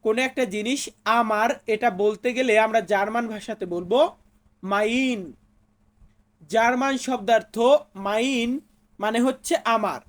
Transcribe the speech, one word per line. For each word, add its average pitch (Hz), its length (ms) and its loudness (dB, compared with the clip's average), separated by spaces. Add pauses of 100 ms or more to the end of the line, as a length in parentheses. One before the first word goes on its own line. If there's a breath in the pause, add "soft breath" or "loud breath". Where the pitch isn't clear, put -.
কোনো 247 220 2
একটা 254 160 -2 (120)
জিনিস 233 260 -2 (380)
আমার, 220 300 0 (240)
এটা 233 160 0 (140)
বলতে 214 340 0
গেলে 254 160 2 (120)
আমরা 220 140 2 (120)
জার্মান 214 420 0
ভাষাতে 208 400 -10
বলবো 175 260 0 (640)
মাইন। 214 580 0 (1300)
জার্মান 247 420 2 (120)
শব্দার্থ 226 480 0 (500)
মাইন 233 440 0 (500)
মানে 220 260 0
হচ্ছে 269 280 -2 (220)
আমার। 190 340 -4